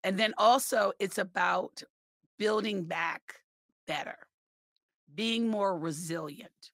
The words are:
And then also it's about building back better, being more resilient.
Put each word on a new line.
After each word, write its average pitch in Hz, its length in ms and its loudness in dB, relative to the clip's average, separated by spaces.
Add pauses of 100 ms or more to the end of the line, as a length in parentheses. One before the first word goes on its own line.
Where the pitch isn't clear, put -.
And 190 160 0
then 220 180 2
also 226 600 6
it's 196 180 -2
about 180 640 -2 (560)
building 208 460 0
back 165 380 -4 (640)
better, - 300 -6 (1000)
being 226 320 0
more 202 280 0
resilient. 160 1000 -8